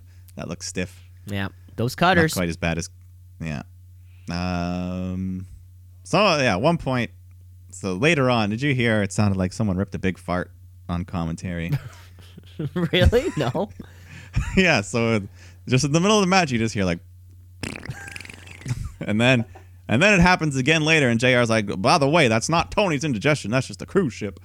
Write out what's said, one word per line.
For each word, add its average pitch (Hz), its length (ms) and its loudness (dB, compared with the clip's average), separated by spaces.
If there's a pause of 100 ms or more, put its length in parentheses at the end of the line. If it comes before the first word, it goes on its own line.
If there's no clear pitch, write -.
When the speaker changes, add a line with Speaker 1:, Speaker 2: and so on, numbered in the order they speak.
(360)
Speaker 1:
That 71 120 -10
looks 87 200 -10
stiff. - 340 -8 (240)
Speaker 2:
Yeah, 98 220 -6 (300)
those 117 160 -4
Speaker 1:
Not - 40 -14
Speaker 2:
cutters. 170 380 2
Speaker 1:
quite 90 140 0
as 80 80 -6
bad 82 200 -2
as, 82 120 -6 (520)
yeah. 78 220 -8 (680)
Um, 90 1160 -4 (560)
so, 170 160 0 (180)
yeah, 127 160 4
at 90 80 0
one 165 160 4
point, 127 320 -2 (640)
so 95 240 -6
later 135 340 2
on, 110 220 2
did 113 100 -4
you 143 140 0
hear 117 260 2
it 95 100 -2
sounded 101 260 0
like 90 160 0
someone 101 240 -2
ripped 101 180 -4
a 82 40 -8
big 95 200 -2
fart 90 320 -4 (360)
on 87 180 -4
commentary? 85 720 -6
Speaker 2:
<laughs> - 60 -6 (1080)
Really? 214 340 4 (100)
No. 156 380 -2
Speaker 1:
<laughs> - 60 -16 (760)
Yeah, 165 260 4
so 113 400 0 (460)
just 127 180 2
in 143 60 -2
the 165 80 4
middle 208 180 4
of 208 40 4
the 185 60 2
match, 175 240 2
you 113 80 0
just 113 160 -2
hear, 98 100 0
like, 85 140 0 (640)
<laughs> - 160 -10 (1200)
and 104 200 -2
then, 120 260 4 (420)
and 123 140 2
then 208 180 4
it - 20 6
happens 175 340 4
again 151 280 2
later, 151 260 4
and 113 100 2
J 127 160 4
R's 120 140 4
like, 101 320 0
"By 147 160 4
the 139 120 2
way, 156 180 4
that's 113 220 2
not 165 220 -2
Tony's 160 320 0
indigestion, 135 480 0
that's 127 160 -2
just - 120 -14
the - 60 -12
cruise 170 280 0
ship." - 320 -10